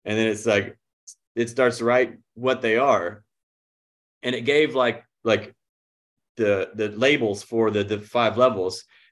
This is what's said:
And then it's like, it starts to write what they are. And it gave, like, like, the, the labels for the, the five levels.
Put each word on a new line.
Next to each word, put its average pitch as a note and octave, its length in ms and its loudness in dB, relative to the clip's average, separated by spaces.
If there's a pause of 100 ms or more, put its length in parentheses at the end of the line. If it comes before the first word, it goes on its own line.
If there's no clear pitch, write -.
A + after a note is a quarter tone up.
And G#2+ 120 -4
then A2+ 120 2
it's G#2 180 -4
like, G2+ 320 0 (560)
it A#2 160 -2
starts A#2+ 280 0
to A#2 60 -4
write A#2+ 340 2 (160)
what B2 280 -2
they A2+ 140 2
are. G#2 480 0 (1000)
And B2+ 140 -4
it A#2+ 60 -6
gave, D3 340 2
like, B2 280 0 (200)
like, G#2 280 0 (840)
the, G2+ 380 0
the G#2+ 160 -4
labels A2 520 0
for A2+ 300 0
the, G#2 100 0
the G2+ 160 -6
five A2 400 -2
levels. G2+ 460 0 (280)